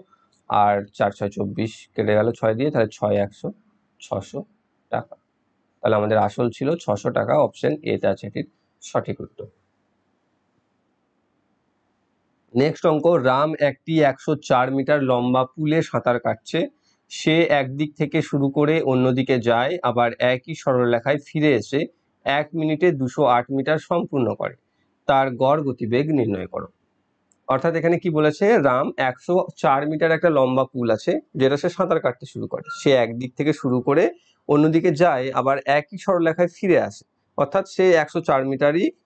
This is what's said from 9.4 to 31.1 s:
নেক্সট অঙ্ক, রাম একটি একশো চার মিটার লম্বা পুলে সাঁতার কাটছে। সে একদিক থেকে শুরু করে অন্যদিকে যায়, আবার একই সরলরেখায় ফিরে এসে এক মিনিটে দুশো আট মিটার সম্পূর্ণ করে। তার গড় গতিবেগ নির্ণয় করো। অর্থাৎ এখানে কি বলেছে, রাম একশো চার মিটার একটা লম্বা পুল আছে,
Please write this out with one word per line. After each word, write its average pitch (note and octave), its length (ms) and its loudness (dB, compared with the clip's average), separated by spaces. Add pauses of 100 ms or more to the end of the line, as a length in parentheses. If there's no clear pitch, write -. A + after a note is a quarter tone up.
নেক্সট D#3 300 0
অঙ্ক, D#3 200 2
রাম D3 540 2
একটি D3+ 420 0
একশো C#3 320 0
চার C3 380 0
মিটার C#3 300 0
লম্বা B2+ 420 2
পুলে D#3 380 0
সাঁতার B2 380 -2
কাটছে। D#3 480 -4 (400)
সে - 340 0
একদিক C#3+ 540 -2
থেকে C3+ 260 -2
শুরু C#3 280 -2
করে D3 320 2
অন্যদিকে B2+ 560 2
যায়, A#2+ 440 0
আবার A#2+ 360 0
একই B2+ 360 -2
সরলরেখায় B2 720 0
ফিরে D3+ 280 2
এসে A#2+ 260 -2 (440)
এক D3 300 -2
মিনিটে D#3 380 0
দুশো C3 320 -4
আট B2 260 2
মিটার C#3 280 -2
সম্পূর্ণ C#3 560 -2
করে। - 200 -6 (520)
তার C3+ 200 2 (100)
গড় C#3+ 260 2
গতিবেগ C3 480 -2
নির্ণয় G2+ 360 -2
করো। - 220 -10 (800)
অর্থাৎ C3+ 260 0
এখানে E3 240 0
কি F3+ 120 -4
বলেছে, D3+ 520 2
রাম C3+ 340 0
একশো C#3 500 -2 (100)
চার D3 320 0
মিটার D#3+ 220 0
একটা D#3+ 200 2
লম্বা C3 340 2
পুল A#2+ 260 -4
আছে, E3+ 300 0 (140)